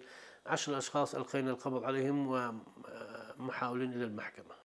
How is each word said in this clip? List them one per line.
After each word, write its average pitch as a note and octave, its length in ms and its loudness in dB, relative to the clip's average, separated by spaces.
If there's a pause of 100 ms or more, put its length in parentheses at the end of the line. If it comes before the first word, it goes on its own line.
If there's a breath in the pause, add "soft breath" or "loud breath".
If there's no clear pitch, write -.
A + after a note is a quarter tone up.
(460 loud breath)
عشر D3 320 2
أشخاص C3+ 360 2
ألقينا C3 360 2
القبض B2+ 340 0
عليهم C3+ 420 4 (1120)
ومحاولين B2+ 540 0
إلى A#2+ 120 0
المحكمة. - 500 -6 (160)